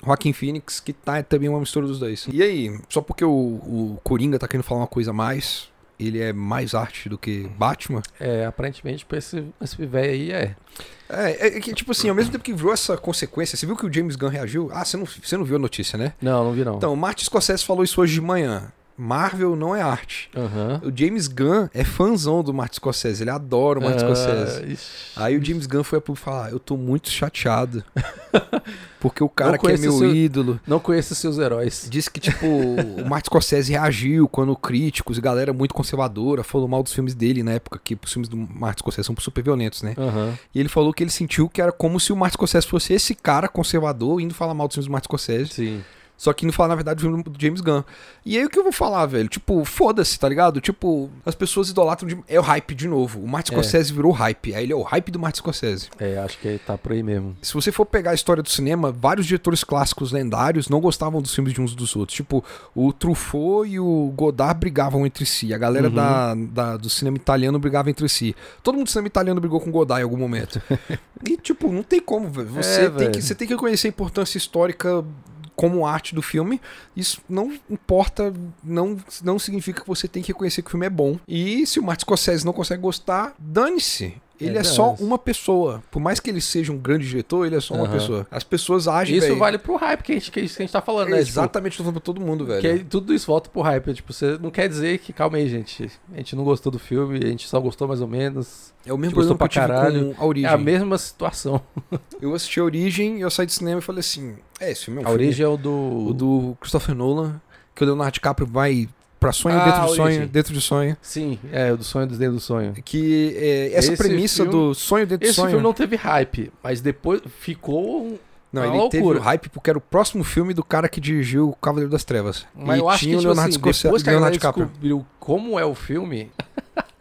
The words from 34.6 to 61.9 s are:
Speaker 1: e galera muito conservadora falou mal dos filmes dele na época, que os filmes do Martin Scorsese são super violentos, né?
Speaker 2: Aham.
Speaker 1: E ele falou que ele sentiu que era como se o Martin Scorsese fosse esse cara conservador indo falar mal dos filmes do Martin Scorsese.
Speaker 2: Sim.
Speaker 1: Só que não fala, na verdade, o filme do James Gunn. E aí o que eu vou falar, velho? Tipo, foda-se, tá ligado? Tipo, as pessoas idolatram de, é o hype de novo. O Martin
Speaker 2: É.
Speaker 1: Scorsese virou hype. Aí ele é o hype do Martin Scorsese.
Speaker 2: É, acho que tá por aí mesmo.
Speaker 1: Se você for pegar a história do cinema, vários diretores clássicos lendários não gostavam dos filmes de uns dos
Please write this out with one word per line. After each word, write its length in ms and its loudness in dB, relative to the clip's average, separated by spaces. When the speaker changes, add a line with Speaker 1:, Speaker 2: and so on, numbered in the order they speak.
Speaker 1:
e 40 -2
galera 320 0
muito 200 0
conservadora 720 0
falou 240 0
mal 160 0
dos 100 -6
filmes 220 -2
dele 280 2
na 100 0
época, 300 -6
que 200 -6
os 80 -8
filmes 180 -4
do 80 -6
Martin 420 -4
Scorsese 280 -4
são 120 -4
super 240 -4
violentos, 380 0
né? 160 -6
Speaker 2:
Aham. 400 -2
Speaker 1:
E 60 0
ele 100 0
falou 240 4
que 100 -2
ele 80 -2
sentiu 380 0
que 120 -2
era 100 4
como 280 0
se 140 0
o 20 0
Martin 200 2
Scorsese 320 2
fosse 260 0
esse 220 2
cara 320 2
conservador 760 0
indo 120 -4
falar 200 -4
mal 140 -2
dos 80 -10
filmes 120 -4
do 40 -6
Martin 160 -2
Scorsese. 460 -2
Speaker 2:
Sim. 280 -4
Speaker 1:
Só 160 4
que 120 -4
não 80 2
fala, 160 4
na 60 2
verdade, 240 -2
o 100 -8
filme 140 -2
do 120 -10
James 260 0
Gunn. 200 2
E 140 -2
aí 80 2
o 40 -2
que 100 2
eu 20 8
vou 100 4
falar, 360 2
velho? 200 0
Tipo, 380 0
foda-se, 540 2
tá 100 4
ligado? 320 4
Tipo, 480 0
as 80 -2
pessoas 380 0
idolatram 360 2
de, 80 -6
é 120 4
o 40 6
hype 320 2
de 120 -4
novo. 360 0
O 40 -8
Martin 260 -4
Speaker 2:
É. 20 -2
Speaker 1:
Scorsese 360 4
virou 200 6
hype. 420 0
Aí 120 -4
ele 60 -2
é 40 0
o 80 -2
hype 260 -2
do 80 -6
Martin 220 -4
Scorsese. 500 -4
Speaker 2:
É, 200 -2
acho 180 -8
que 260 -4
tá 140 -4
por 140 -8
aí 100 0
mesmo. 400 -4
Speaker 1:
Se 140 -8
você 160 2
for 160 2
pegar 240 0
a 20 2
história 300 2
do 60 -6
cinema, 420 0
vários 340 2
diretores 380 0
clássicos 480 0
lendários 580 0
não 100 4
gostavam 440 0
dos 100 -6
filmes 220 0
de 60 -2
uns 120 -2
dos 220 -6